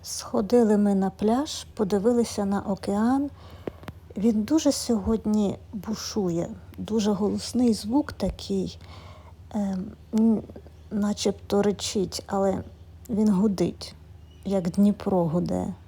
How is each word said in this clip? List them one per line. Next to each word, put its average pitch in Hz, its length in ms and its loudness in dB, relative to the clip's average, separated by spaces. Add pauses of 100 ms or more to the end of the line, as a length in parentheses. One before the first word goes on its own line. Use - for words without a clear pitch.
Сходили 226 760 2
ми 202 180 4
на 190 140 2
пляж, 226 540 0
подивилися 208 800 0
на 196 160 0
океан. 226 680 0 (880)
Він 214 260 2
дуже 294 280 2
сьогодні 214 880 0 (160)
бушує, 180 760 -4 (280)
дуже 208 340 0
голосний 208 600 0
звук 233 400 -2
такий, 185 680 -4 (720)
ем, 196 400 -4 (220)
н-, 220 300 4 (480)
начебто 202 680 0
речить, 202 680 -2
але 196 360 0 (460)
він 214 200 4
гудить, 185 680 0 (500)
як 190 240 0
Дніпро 196 560 4
гуде. 175 480 0 (140)